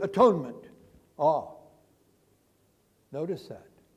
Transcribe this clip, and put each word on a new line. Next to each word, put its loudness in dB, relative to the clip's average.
atonement. 2
Ah, 0
notice -8
that. -18